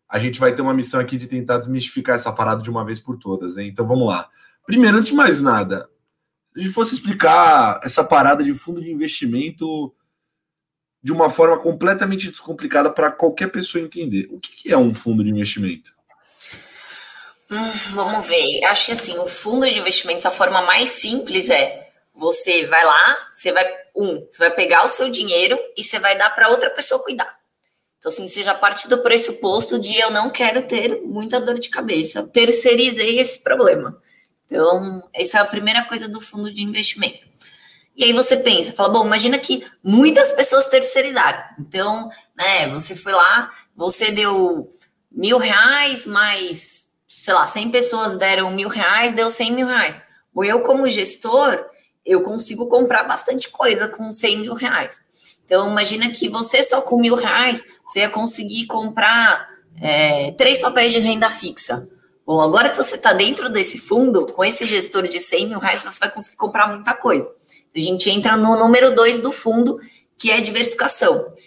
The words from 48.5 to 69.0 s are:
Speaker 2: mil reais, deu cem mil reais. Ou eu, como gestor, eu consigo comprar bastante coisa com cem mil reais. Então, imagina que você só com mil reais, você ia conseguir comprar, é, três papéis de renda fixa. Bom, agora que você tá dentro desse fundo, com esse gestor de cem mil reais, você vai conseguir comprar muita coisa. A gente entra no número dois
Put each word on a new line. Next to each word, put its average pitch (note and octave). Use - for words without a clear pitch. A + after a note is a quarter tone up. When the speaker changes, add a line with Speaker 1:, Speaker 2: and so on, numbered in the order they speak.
Speaker 2:
mil G3
reais, G#3+
deu A3+
cem A#3
mil B3+
reais. G#3
Ou F#3+
eu, A#3
como C4
gestor, A3+
eu F3+
consigo A3+
comprar A#3+
bastante B3
coisa G#3+
com A3
cem G#3+
mil A#3
reais. A#3
Então, G3
imagina G#3
que A#3
você A3+
só C4+
com A#3+
mil A#3
reais, A#3
você -
ia G#3+
conseguir A3
comprar, A3
é, D3
três C4
papéis B3
de A#3
renda A3
fixa. -
Bom, D#3
agora G3+
que -
você -
tá G#3+
dentro A3
desse G#3
fundo, A3
com -
esse A#3
gestor G3
de F3
cem F3+
mil G#3+
reais, F#3+
você -
vai G3+
conseguir -
comprar G#3
muita G#3
coisa. D#3
A -
gente F3+
entra G#3
no A3
número A#3+
dois A#3